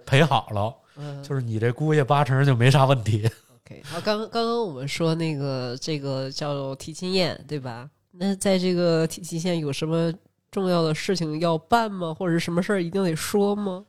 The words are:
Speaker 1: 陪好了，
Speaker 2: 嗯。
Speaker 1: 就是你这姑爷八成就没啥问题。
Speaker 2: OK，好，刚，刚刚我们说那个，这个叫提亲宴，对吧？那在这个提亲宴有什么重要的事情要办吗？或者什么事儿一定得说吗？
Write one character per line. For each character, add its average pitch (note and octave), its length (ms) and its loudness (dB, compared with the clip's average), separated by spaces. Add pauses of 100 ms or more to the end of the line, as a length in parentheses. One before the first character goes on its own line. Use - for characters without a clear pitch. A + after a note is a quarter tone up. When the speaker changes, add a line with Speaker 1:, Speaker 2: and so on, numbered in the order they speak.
Speaker 1:
陪 C3+ 180 6
好 C3+ 280 2
了， G#2+ 220 -2 (220)
Speaker 2:
嗯。 C#3+ 280 -14
Speaker 1:
就 C#3+ 120 -6
是 C3+ 60 -2
你 A2 180 -2
这 A#2+ 120 2
姑 D3+ 220 0
爷 D3+ 100 4
八 C#3+ 200 4
成 C3+ 220 2
就 C3+ 100 6
没 A#2+ 160 6
啥 C3+ 140 8
问 C3+ 180 4
题。 G#2+ 260 2 (360)
Speaker 2:
OK， - 200 -20
好， D#3 160 -8
刚， G#3 180 0 (100)
刚 A3+ 160 -2
刚 A#3 160 -2
我 F#3+ 120 -4
们 C3 140 -8
说 D#3+ 280 0
那 D#3+ 220 -2
个， C3 420 -4
这 D#3 200 -4
个 C3+ 300 -4
叫 C#3 460 -6
提 - 180 -12
亲 F3+ 200 -6
宴， E3+ 340 0
对 D3+ 120 -6
吧？ B2+ 300 -12 (220)
那 F#3+ 240 -2
在 F#3+ 240 2
这 F3+ 140 0
个 E3 340 2
提 - 140 -8
亲 E3 220 -6
宴 F3 160 0
有 D3 120 -4
什 D#3 160 -4
么 E3 240 0 (400)
重 F#3+ 180 -2
要 F3 120 2
的 D#3 120 2
事 F#3 220 -2
情 D#3 240 -2
要 E3 180 2
办 A3+ 320 0
吗？ F3 240 -6
或 F3+ 140 -4
者 E3+ 100 2
什 E3+ 140 -2
么 E3+ 100 0
事 G#3 120 0
儿 F#3+ 100 0
一 E3+ 60 -6
定 G3 140 -2
得 E3 120 0
说 G3+ 400 0
吗？ G3+ 340 -6